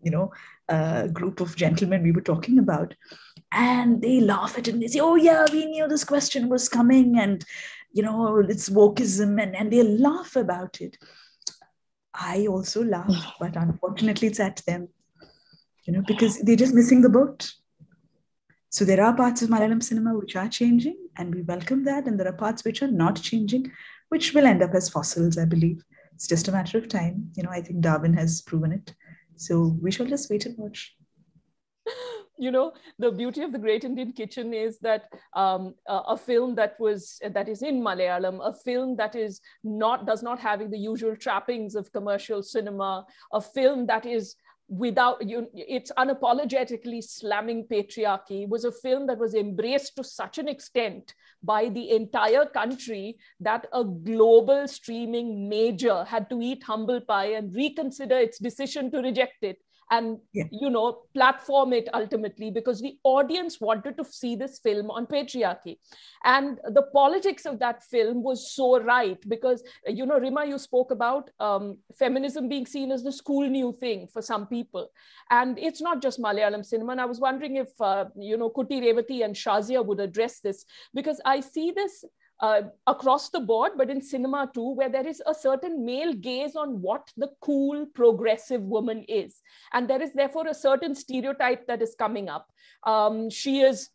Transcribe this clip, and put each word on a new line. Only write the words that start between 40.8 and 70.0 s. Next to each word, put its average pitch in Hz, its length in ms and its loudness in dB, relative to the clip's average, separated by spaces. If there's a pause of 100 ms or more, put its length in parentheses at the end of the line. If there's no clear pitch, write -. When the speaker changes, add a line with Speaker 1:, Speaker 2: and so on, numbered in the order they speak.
Speaker 2:
trappings 220 580 -6
of 202 180 -8
commercial 202 520 -6
cinema, 196 640 -6 (260)
a 214 80 -2
film 262 460 0
that 226 180 -2
is 226 300 -6 (340)
without, 240 580 0
you, 233 260 -6
it's 254 440 -8
unapologetically 254 1040 0
slamming 220 640 -6
patriarchy, 202 840 -4
was 226 180 -2
a 233 60 -2
film 262 360 -4
that 240 100 -2
was 220 160 -4
embraced 220 600 -4
to 269 80 -8
such - 340 -12
an 294 100 -6
extent 226 640 -6 (300)
by 214 260 0
the 233 220 -6
entire 220 540 2
country 226 720 -6 (220)
that 220 340 -4
a 247 100 0
global 226 840 6
streaming 233 800 -8
major 214 580 0
had 220 240 -4
to 240 120 -4
eat 254 220 -6
humble 220 360 -4
pie 208 320 -2
and 208 240 -6
reconsider 269 640 -2
its 233 220 0
decision 262 520 -6
to 294 80 -4
reject 247 440 -2
it 185 140 -8 (320)
and, 226 300 -2 (140)
Speaker 1:
Yeah. 196 180 -4
Speaker 2:
you 240 180 -4
know, 233 340 -2 (100)
platform 269 600 2
it 233 200 0
ultimately, 214 580 -6
because 226 300 -4
the - 220 -10
audience 285 580 2
wanted 220 360 -4
to 330 60 -6
see 240 320 -8
this 269 240 -10
film 208 320 -2
on 233 160 -8
patriarchy. 240 720 -4 (440)
And 269 400 2
the 269 200 4 (100)
politics 339 520 4
of 262 140 -8
that 240 240 -4
film 233 400 0
was 254 280 -4
so 254 300 4
right 226 360 2 (120)
because, 247 340 -2 (220)
you 233 200 -4